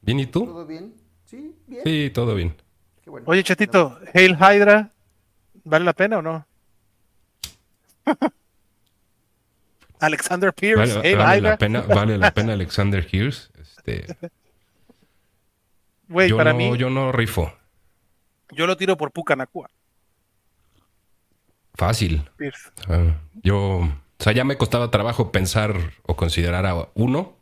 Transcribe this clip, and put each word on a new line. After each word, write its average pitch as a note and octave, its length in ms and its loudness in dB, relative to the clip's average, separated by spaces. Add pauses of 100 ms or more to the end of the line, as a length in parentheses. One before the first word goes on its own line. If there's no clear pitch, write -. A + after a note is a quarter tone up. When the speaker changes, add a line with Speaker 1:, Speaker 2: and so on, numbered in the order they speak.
Speaker 1:
¿Bien B2 180 -2
y C3+ 60 -2
tú? E3 200 -4
Speaker 2:
¿Todo E3+ 200 -14
bien? E3+ 300 -16 (300)
Sí, D4 300 -20 (120)
bien. - 180 -16
Speaker 1:
Sí, D3+ 260 -2
todo A#2 220 -2
bien. E2+ 220 -4 (480)
Speaker 2:
Qué - 80 -20
bueno. A#2+ 180 -16
Speaker 3:
Oye, F#3 140 2
chatito, F#3 560 0 (160)
Hail F#3 200 6
Hydra, G3+ 560 6 (720)
¿vale D#3 220 0
la E3+ 80 2
pena G#3 240 0
o E3+ 60 -4
no? D#3+ 240 -8 (1600)
<laughs> - 100 0 (1800)
Alexander F3+ 540 -2
Pierce, F#3+ 420 2
Speaker 1:
Vale, A2 140 -2
Speaker 3:
Hail G3 80 2
Speaker 1:
vale G#2+ 220 6
Speaker 3:
Hydra. F#2 120 0
Speaker 1:
la F2+ 60 0
pena, A2 240 0
vale G#2+ 360 2
la G2+ 160 2
pena A2 200 -2
Alexander G2 520 -2
Pierce. G#2+ 440 -4 (120)
Este, - 540 -12 (1900)
Speaker 3:
Güey, F3+ 220 2
Speaker 1:
yo A2 80 2
Speaker 3:
para D#3 160 4
Speaker 1:
no, - 40 0
Speaker 3:
mí, A#2+ 200 0
Speaker 1:
yo B2+ 120 -2
no C3 220 -2
rifo. G#2+ 420 -2 (1000)
Speaker 3:
yo D#3 140 -2
lo F#3 120 0
tiro F#3+ 200 0
por D3 140 -6
Puka E3 240 -2
Nacua. C3 340 -12 (2000)
Speaker 1:
Fácil. F2 480 0 (140)
Speaker 3:
Pierce. - 320 -12 (180)
Speaker 1:
Ah, E2+ 280 2 (260)
yo, G2 160 0 (220)
o E2+ 100 0 (300)
sea, G#2+ 140 0
ya B2 100 0
me C3+ 140 -2
costaba A#2+ 340 -2
trabajo A2+ 400 -2
pensar G#2 440 -2 (300)
o E2 100 -2
considerar E2+ 500 -2
a F2 300 -4
uno C3 460 -2